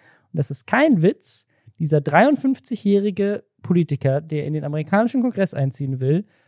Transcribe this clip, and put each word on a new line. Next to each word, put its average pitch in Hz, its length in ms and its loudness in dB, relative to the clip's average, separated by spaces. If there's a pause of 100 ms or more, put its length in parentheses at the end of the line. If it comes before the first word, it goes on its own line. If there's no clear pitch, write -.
(340)
Und 165 40 -8
das 147 140 -4
ist - 160 -12
kein 247 340 4
Witz. - 460 -2 (300)
Dieser 151 240 0
dreiundfünfzigjährige 202 1400 0 (160)
Politiker, 156 600 0
der 151 240 -6
in 147 80 -4
den 151 100 -4
amerikanischen 196 580 0
Kongress 226 320 -2
einziehen 135 460 -4
will, 147 260 0 (220)